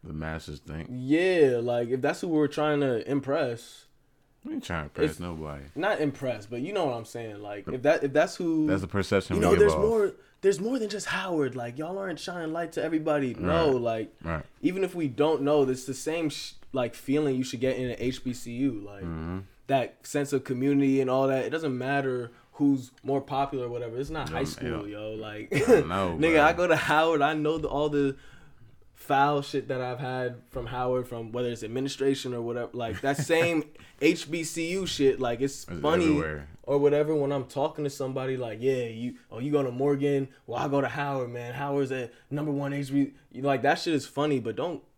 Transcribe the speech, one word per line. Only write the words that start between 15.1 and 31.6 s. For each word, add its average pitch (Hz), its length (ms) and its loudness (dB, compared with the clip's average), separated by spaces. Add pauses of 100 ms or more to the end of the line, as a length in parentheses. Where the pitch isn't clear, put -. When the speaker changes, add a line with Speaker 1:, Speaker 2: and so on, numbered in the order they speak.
Speaker 2:
know, 147 260 6
it's 127 160 -2
the 135 80 -6
same 160 380 -2
sh-, - 220 -10 (200)
like, 123 220 0
feeling 139 400 2
you 127 80 0
should 127 160 -6
get 127 180 2
in 127 140 -2
an 107 80 -8
H 127 240 -2
B 127 100 -4
C 120 200 -10
U. 131 180 0 (120)
Like, 101 200 -12
Speaker 1:
Mm-hmm. 82 360 -4 (280)
Speaker 2:
that 127 400 0
sense 143 260 -2
of 131 100 0
community 135 560 4
and 127 120 2
all 135 160 4
that. 135 180 2
It 113 60 -2
doesn't 151 260 -2
matter 127 540 -2 (220)
who's 139 360 2 (140)
more 135 180 0
popular 135 460 -2
or - 20 -6
whatever. 117 280 -6
It's 143 120 -4
not 156 200 -6
high 160 100 -4
Speaker 1:
Um, - 80 0
Speaker 2:
school, 156 400 -6
Speaker 1:
yeah. 104 100 -10
Speaker 2:
yo. 107 160 -8
Like, 107 400 -10
<laughs> 220 160 2
Speaker 1:
I 196 120 10
know, 90 380 0
Speaker 2:
nigga, 160 140 4
Speaker 1:
bro. 151 120 8
Speaker 2:
I 165 80 6
go 175 140 2
to 165 80 6
Howard. 151 460 4
I 151 140 4
know 156 240 0
the, 151 100 -4
all 147 200 0
the 143 280 2 (840)
foul 143 400 4
shit 139 280 -4
that 131 120 -2
I've 123 180 -6
had 127 360 -4 (140)
from 123 180 -8
Howard, 127 400 0
from 117 240 -8
whether 120 180 -2
it's 113 140 -6